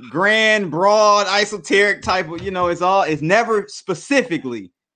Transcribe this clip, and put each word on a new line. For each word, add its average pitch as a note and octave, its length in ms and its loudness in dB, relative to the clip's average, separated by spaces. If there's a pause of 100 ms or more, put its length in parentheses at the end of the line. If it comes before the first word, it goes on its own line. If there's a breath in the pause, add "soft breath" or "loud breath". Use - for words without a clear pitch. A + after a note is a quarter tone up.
grand, G#3 640 0
broad, G#3 560 4
esoteric G3+ 760 0
type F#3 300 -2
of, E3+ 100 -10
you G3 100 -8
know, F3+ 160 -2
it's E3+ 140 -2
all, F#3+ 220 2
it's D#3 180 -2
never G#3 460 0
specifically. D#3+ 1040 -4 (240)